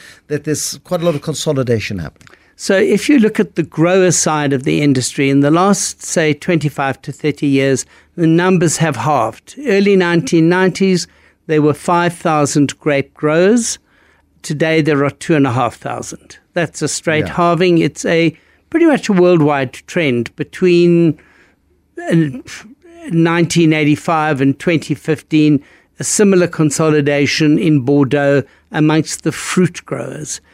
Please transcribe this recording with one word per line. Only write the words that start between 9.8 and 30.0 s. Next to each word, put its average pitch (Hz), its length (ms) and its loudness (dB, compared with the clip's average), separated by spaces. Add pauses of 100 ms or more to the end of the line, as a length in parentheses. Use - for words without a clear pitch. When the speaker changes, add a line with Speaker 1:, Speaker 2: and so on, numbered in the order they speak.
Speaker 2:
nineteen 170 540 2
nineties, 185 560 0 (400)
there 151 160 0
were 147 100 4
five 175 400 -2
thousand 151 640 -2
grape 139 360 -4
growers. 185 640 0 (640)
Today, 160 400 -2
there 143 240 0
are 139 40 -2
two - 240 -4
and 139 120 2
a 123 60 -2
half 120 240 -2
thousand. - 600 -14 (160)
That's - 300 -6
a 147 60 -2
straight 151 400 -4
Speaker 1:
Yeah. 80 40 -12
Speaker 2:
halving. 170 460 2
It's 160 260 -2
a 165 320 0 (320)
pretty 330 160 0
much 302 240 2
a 214 60 0
worldwide 151 580 2
trend. 127 640 -4
Between, 170 840 2 (920)
uh, 165 180 2 (840)
nineteen 165 640 2
eighty-five 151 680 0
and 135 160 0
twenty 160 360 -2
fifteen, 151 680 0 (340)
a 147 60 -10
similar 196 420 2
consolidation 151 1120 0
in 156 280 2
Bordeaux 143 560 2 (280)
amongst 156 540 -2
the 160 80 -2
fruit - 540 -2
growers. 135 560 -12 (120)